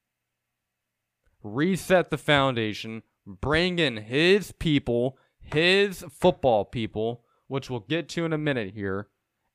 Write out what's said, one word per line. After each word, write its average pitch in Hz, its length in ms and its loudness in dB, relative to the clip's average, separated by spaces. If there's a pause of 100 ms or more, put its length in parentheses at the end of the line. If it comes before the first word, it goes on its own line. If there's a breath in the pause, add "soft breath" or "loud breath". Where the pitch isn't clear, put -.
(1400)
reset 160 680 0
the 151 80 -2
foundation, 113 840 0 (220)
bring 156 540 -2
in 131 180 0
his 156 560 2
people, 131 640 0 (220)
his 180 720 0
football 127 540 2
people, 113 600 -6 (240)
which 135 220 -8
we'll 123 120 -6
get 156 280 -4
to 170 160 -4
in 165 80 -4
a 151 40 0
minute 127 360 -2
here, 98 360 -4 (460)